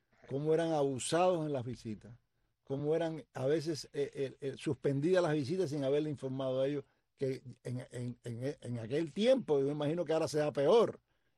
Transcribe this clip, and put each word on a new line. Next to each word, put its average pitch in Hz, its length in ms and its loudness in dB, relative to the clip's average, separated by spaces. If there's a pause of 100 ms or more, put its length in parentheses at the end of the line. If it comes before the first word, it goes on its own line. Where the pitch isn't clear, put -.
(280)
cómo 151 260 0
eran 165 180 2
abusados 156 720 2
en 151 80 -4
las 127 120 -2
visitas, 110 480 -10 (520)
cómo 147 300 -2
eran 160 300 -2 (100)
a 131 120 -4
veces, 151 460 0
eh, 139 220 -2
eh, 135 260 -6
eh, 135 160 -6
suspendidas 151 640 2
las 160 100 2
visitas 156 380 0
sin 143 140 -4
haberle 147 260 0
informado 131 520 -4
a 139 60 2
ellos 143 160 -4 (340)
que 135 240 -2 (220)
en, 123 280 -6
en, 123 320 -6
en, 127 380 -6
en 120 160 -6
aquel 143 340 -4
tiempo, 208 460 4
yo 139 80 4
me 143 60 0
imagino 151 340 -2
que 147 80 0
ahora 160 140 2
sea 151 240 0
peor, 170 460 4 (400)